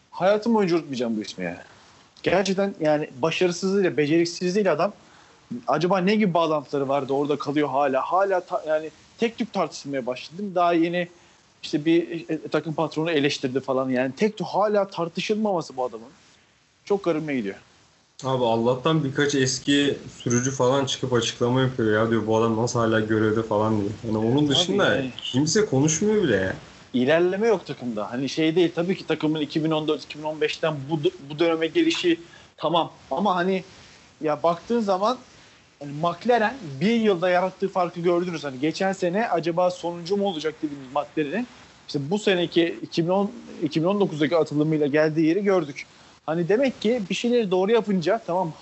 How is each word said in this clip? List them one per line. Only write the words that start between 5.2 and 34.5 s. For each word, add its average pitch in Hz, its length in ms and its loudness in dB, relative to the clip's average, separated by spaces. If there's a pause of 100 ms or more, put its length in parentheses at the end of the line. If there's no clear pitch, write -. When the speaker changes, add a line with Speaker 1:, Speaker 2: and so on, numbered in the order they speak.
Speaker 1:
acaba 160 300 2
ne 190 180 2
gibi 214 180 2
bağlantıları 151 560 0
vardı 135 240 0
orada 143 240 0
kalıyor 147 320 -2
hala. 135 320 2
Hala 185 400 2
ta-, - 260 -6
yani 156 220 -2 (280)
tek 233 200 -2
tük - 160 -6
tartışılmaya 143 520 -4
başladı. 127 360 -8 (140)
Daha 175 180 4
yeni 175 340 0 (560)
işte 151 220 -4
bir, 165 440 2
e, 156 220 -6
takım 156 220 -2
patronu 156 380 -2
eleştirdi 139 480 0
falan. 131 300 -2
Yani 131 280 0
tek 214 200 0
tük 170 100 -6
hala 196 400 0
tartışılmaması 175 920 -4
bu 127 80 -2
adamın. 117 220 -10 (800)
Çok 196 180 0
garibime 156 320 -2
gidiyor. 98 200 -4 (680)
Speaker 2:
Abi 131 220 0
Allah'tan 123 580 2
birkaç 139 320 0
eski 139 640 2 (260)
sürücü 123 280 0
falan 131 340 2
çıkıp 131 280 -4
açıklama 120 480 0
yapıyor 127 400 0
ya. 113 100 2
Diyor, 107 160 0
"Bu 110 100 2
adam 113 200 2
nasıl 120 220 0
hala 113 200 2
görevde?" 110 440 2
falan 107 380 0
diyor. 101 100 -4 (160)
Yani 110 100 -2
onun 117 200 2
Speaker 1:
Tabii 151 120 2
Speaker 2:
dışında 170 460 2
Speaker 1:
yani. 131 160 -4 (120)
Speaker 2:
kimse 156 420 0
konuşmuyor 196 580 2
bile 131 120 2
ya. 95 180 -2 (400)
Speaker 1:
İlerleme 175 540 2
yok 202 180 0
takımda. 113 460 -8
Hani 127 180 -4
şey 156 260 0
değil 170 200 4
tabii 175 220 -2
ki - 100 -14
takımın 156 340 0
iki 147 220 -2
bin 160 80 0
on 156 160 -2
dört 151 160 -2
iki - 160 -14
bin 151 40 -12
on 156 180 -6
beşten 156 340 -2 (140)
bu 165 60 0
dö-, 156 160 0 (180)
bu 151 100 -10
döneme 165 280 2
gelişi 165 520 2 (380)
tamam. 156 340 0 (200)
Ama 185 240 0
hani 180 280 0 (580)
ya 151 220 -2
baktığın 175 360 0